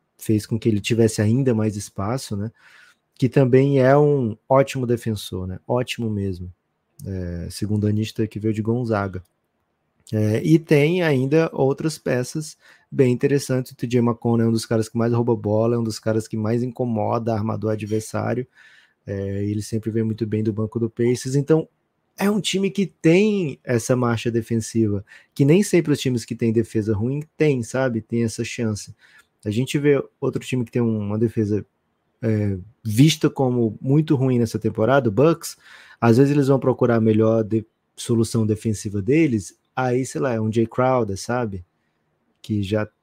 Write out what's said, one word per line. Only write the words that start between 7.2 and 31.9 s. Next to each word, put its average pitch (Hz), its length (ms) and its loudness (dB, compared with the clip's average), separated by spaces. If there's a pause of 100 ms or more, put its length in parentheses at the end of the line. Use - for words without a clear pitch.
segundo 104 380 -2
anista 107 400 -2
que 104 120 -10
veio 110 140 -2
de 107 80 -4
Gonzaga. 104 600 -2 (880)
É, 107 320 0
e 160 160 4
tem 160 420 2
ainda 156 520 2
outras 143 440 -2
peças 143 600 -6 (340)
bem 131 220 4
interessantes. 135 580 -2
O - 40 -20
T 131 120 -8
J 123 120 2
McConnell 117 480 2
é - 20 2
um 113 40 0
dos 113 120 -2
caras 110 240 -2
que - 80 -6
mais 117 160 0
rouba 120 220 2
bola, 107 400 0
é 117 40 -2
um 117 40 -2
dos 110 160 -6
caras 110 280 -2
que - 80 -10
mais 113 260 -2
incomoda 117 720 -4
armador 107 380 -2
adversário. 107 720 -4 (600)
É, 98 400 -4
ele 107 160 -4
sempre 110 300 -6
vem 113 120 -2
muito 110 220 -4
bem 107 180 -2
do 113 80 0
banco 110 280 -4
do 113 100 -2
Pacers. 123 460 -2
Então, 156 320 2 (500)
é 196 140 0
um 214 80 0
time 190 320 -2
que 196 140 0
tem 185 800 2
essa 123 320 -2
marcha 120 360 -2
defensiva, 110 760 -2 (280)
que 147 100 2
nem 156 180 6
sempre 165 300 2
os 135 80 0
times 123 240 -2
que - 100 -10
têm 113 200 0
defesa 110 420 0
ruim 127 260 -4 (160)
têm, 143 240 2
sabe? 123 400 -2
Tem 117 220 -2
essa 113 200 -4
chance. 107 520 -6 (480)
A 104 80 -4
gente 127 260 -2
vê 143 240 2 (180)
outro 131 220 -4
time 127 220 -4
que 113 80 -10
tem 123 100 0
um, 113 160 0
uma 104 220 -4
defesa, 107 460 0 (560)